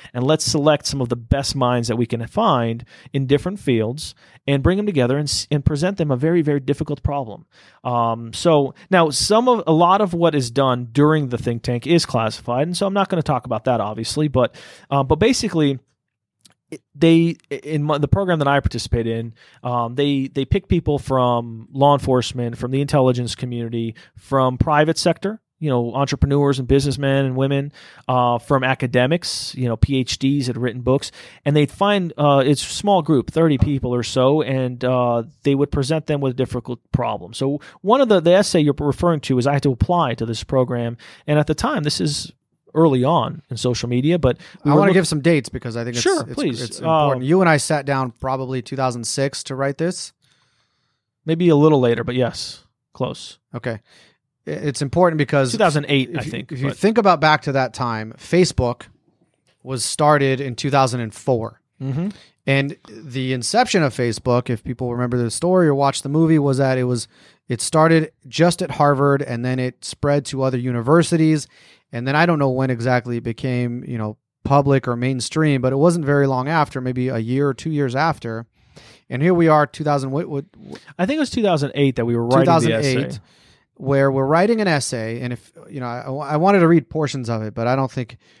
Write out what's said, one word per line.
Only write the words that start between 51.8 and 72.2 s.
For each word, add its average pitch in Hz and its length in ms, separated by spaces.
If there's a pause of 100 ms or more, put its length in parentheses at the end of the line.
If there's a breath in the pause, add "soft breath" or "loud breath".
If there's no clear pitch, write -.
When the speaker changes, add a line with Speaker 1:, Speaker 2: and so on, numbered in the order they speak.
Speaker 1:
but 123 120
yes, - 500 (260)
close. - 480 (160)
Speaker 2:
Okay. 113 240 (680 soft breath)
I-, - 60
it's 143 300
important 160 380
because 135 340
Speaker 1:
Two 220 40
thousand 151 300
eight, 135 220
Speaker 2:
if 165 100
Speaker 1:
I - 40
Speaker 2:
you, 143 80
Speaker 1:
think, - 200
Speaker 2:
if 127 80
you 139 80
Speaker 1:
but - 100
Speaker 2:
think 214 200
about 185 240
back 156 220
to 143 100
that 131 200
time, 110 440
Facebook 135 680 (760)
was 127 220
started 139 560
in 127 160
two 139 120
thousand 127 300
and 110 140
four. 113 480 (200)
Speaker 1:
Mm-hmm. 147 280 (360 soft breath)
Speaker 2:
And 139 320 (120)
the 131 420
inception 180 520
of 131 100
Facebook, 123 560
if 117 160
people 123 280
remember 123 240
the 117 140
story 180 360
or 143 80
watch 139 260
the 135 80
movie, 156 300
was 139 180
that 131 200
it 127 60
was, 123 240 (400 soft breath)
it 120 140
started 160 500 (160)
just 165 340
at 151 100
Harvard, 143 500
and 123 240
then 127 140
it 127 260
spread 143 400
to 135 180
other 131 140
universities. 151 920 (440 soft breath)
And 120 140
then 139 100
I 160 100